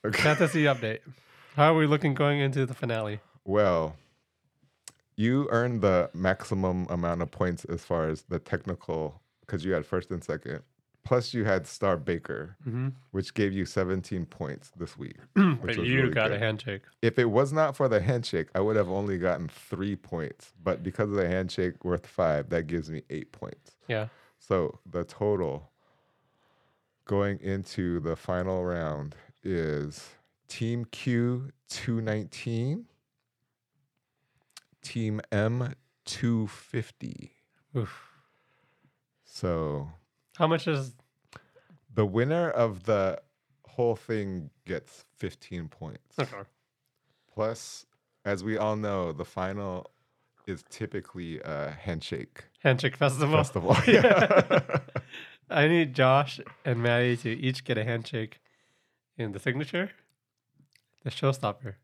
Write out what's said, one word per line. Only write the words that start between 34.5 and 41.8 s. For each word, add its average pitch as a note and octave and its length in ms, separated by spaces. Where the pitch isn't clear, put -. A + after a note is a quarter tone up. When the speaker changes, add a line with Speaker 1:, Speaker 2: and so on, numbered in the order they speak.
Speaker 1:
Team A2 380
M A#2 420
two A#2 440
fifty. - 840
Speaker 2:
Oof. - 340
Speaker 1:
So D#2 640
Speaker 2:
How E3 100
much D#3+ 220
is C3+ 260